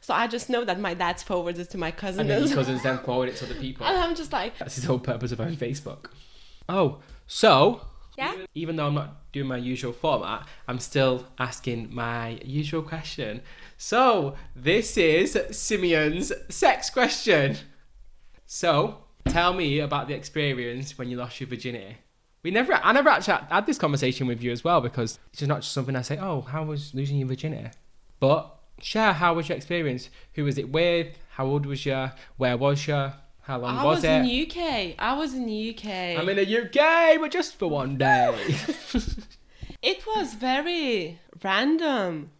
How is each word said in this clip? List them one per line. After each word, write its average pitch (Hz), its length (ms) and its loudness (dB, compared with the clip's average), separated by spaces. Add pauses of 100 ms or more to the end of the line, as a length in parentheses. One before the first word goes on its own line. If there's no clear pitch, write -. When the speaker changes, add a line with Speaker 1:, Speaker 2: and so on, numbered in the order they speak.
Speaker 1:
So - 140 -2
I 226 140 2
just 233 200 -6
know 240 160 0
that 185 140 -2
my 190 160 -4
dad's 175 300 -2
forwarded 175 380 -2
it 170 80 -12
to 202 80 -10
my 165 120 -2
cousin 185 300 -6
Speaker 2:
And 139 100 2
then - 80 4
your 285 60 4
Speaker 1:
as - 100 4
well. 139 100 2
Speaker 2:
cousins 127 200 -2
then 131 140 0
forward 127 320 0
it 123 80 -10
to 131 80 -10
other - 100 -8
people. 131 280 -8
Speaker 1:
And 370 140 2
I'm 339 160 0
just 320 180 -8
like, 226 260 -4
Speaker 2:
That's - 180 -8
his 127 80 -6
whole 131 160 0
purpose 120 320 -4
of 117 80 -8
having 165 160 -4
Facebook. - 540 -8 (580)
Oh, 175 300 0 (280)
so 202 540 6 (360)
Speaker 1:
Yeah? 285 160 -4 (220)
Speaker 2:
even 165 220 -6
though 151 100 -2
I'm 147 80 0
not - 380 -8
doing 139 160 -6
my 127 80 -4
usual 123 360 -6
format, 113 540 -2 (220)
I'm 123 100 -4
still 127 480 0 (120)
asking 117 540 -6
my 117 520 -6
usual 147 380 -4
question. 151 580 -8 (400)
So 208 540 2 (220)
this 170 400 2
is 170 420 4 (140)
Simeon's 170 800 0 (160)
sex - 420 2
question. 170 680 2 (880)
So 170 600 0 (240)
tell 175 260 4
me 151 240 0
about 143 300 -2
the 143 60 -4
experience 135 840 -4
when 123 100 -6
you 123 80 -6
lost 123 240 -10
your 139 80 -8
virginity. 117 480 -8 (460)
We 165 80 -4
never, 240 240 2
I - 180 4
never 277 160 6
actually 180 300 4 (100)
had 202 180 2
this 302 120 0
conversation 139 480 0
with 120 160 -4
you 120 80 -2
as 120 140 -6
well, 170 160 4
because 120 400 -4 (100)
it's - 100 -20
just 143 80 0
not 139 120 0
just - 120 -8
something 135 220 -2
I 127 80 -2
say, 139 160 -4
"Oh, 180 220 -4
how 147 240 -6
was 151 280 -6
losing 139 260 -2
your 131 100 0
virginity?" 131 420 -6 (480)
But 143 340 4 (280)
share, 220 320 2
how 170 220 4
was 165 140 -2
your 170 80 0
experience? 147 540 -4 (240)
Who 151 100 -4
was 143 140 0
it 127 120 -6
with? 170 380 2 (220)
How 135 160 -4
old 143 180 0
was 139 220 -4
you? 131 240 -2 (260)
Where 123 200 2
was 143 320 2
you? 139 240 0 (300)
How 131 180 -6
long 123 180 -2
Speaker 1:
I 285 60 0
Speaker 2:
was 311 140 6
Speaker 1:
was 294 60 -2
Speaker 2:
it? 160 60 4
Speaker 1:
in 262 160 6
U 254 200 0
K. 269 520 -4
I 240 160 0
was 285 200 -4
in 254 120 -4
the 220 60 -4
U 220 220 -4
K. 185 420 -6
Speaker 2:
I'm 165 120 0
in 196 80 2
the 196 100 4
U 220 260 0
K, 320 480 8
but 311 100 -4
just 339 240 -2
for 185 140 -2
one 139 280 -2
day. 127 440 6
<laughs> - 60 -4 (1300)
Speaker 1:
It - 240 -2
was 403 300 -2
very 254 840 -2 (240)
random. 202 960 0